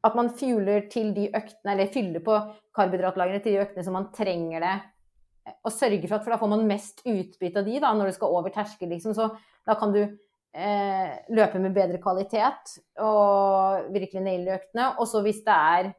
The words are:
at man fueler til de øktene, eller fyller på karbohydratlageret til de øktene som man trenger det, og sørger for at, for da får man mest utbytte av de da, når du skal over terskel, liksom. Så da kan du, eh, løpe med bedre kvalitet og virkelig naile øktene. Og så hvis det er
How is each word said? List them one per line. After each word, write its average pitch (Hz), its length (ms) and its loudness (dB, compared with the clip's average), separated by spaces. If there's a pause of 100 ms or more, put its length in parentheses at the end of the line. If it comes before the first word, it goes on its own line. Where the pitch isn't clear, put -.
at 220 120 4
man 240 140 2
fueler 208 600 0
til 214 240 -2
de 202 160 -2
øktene, - 440 -6
eller 196 140 2
fyller 190 320 -2
på 214 160 2 (400)
karbohydratlageret 185 680 0
til 214 100 0
de 196 120 2
øktene 185 180 -10
som 185 100 -4
man 196 180 -6
trenger 170 500 -4
det, 190 200 -2 (840)
og 226 60 -4
sørger 208 360 0
for 208 80 -2
at, 208 80 -4
for 240 60 -8
da 233 80 0
får 214 120 0
man 214 180 2
mest 202 380 -4
utbytte 185 520 -4
av 196 80 0
de 233 140 -4
da, 277 140 2
når 208 120 2
du 190 80 0
skal - 160 -2
over 175 220 0
terskel, 208 380 -8
liksom. 175 260 -4
Så 220 200 -2 (300)
da 220 100 2
kan 214 160 0
du, 208 100 4 (520)
eh, 190 640 -2 (140)
løpe 214 280 2
med 190 140 -2
bedre 180 260 2
kvalitet 202 760 -2 (220)
og 196 920 4
virkelig 190 300 -4
naile 190 380 -2
øktene. 240 400 -2
Og 226 80 2
så 214 160 0
hvis 214 200 0
det 208 120 6
er 175 440 4